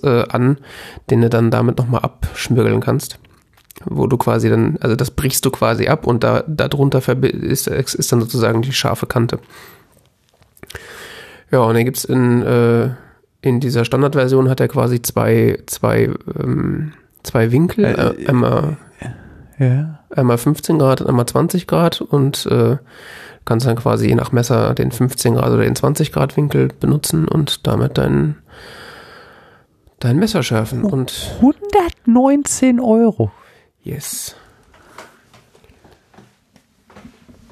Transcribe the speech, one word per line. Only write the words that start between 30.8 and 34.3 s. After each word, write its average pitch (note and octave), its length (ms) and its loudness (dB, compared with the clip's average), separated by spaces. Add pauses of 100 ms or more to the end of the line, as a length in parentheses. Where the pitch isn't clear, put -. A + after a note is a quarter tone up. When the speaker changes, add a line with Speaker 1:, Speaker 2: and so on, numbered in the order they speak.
Speaker 1:
Und C3+ 560 -4
Speaker 2:
Hundertneunzehn C#4 1400 2
Euro. A3 520 2 (520)
Speaker 1:
Yes. - 520 -12 (3250)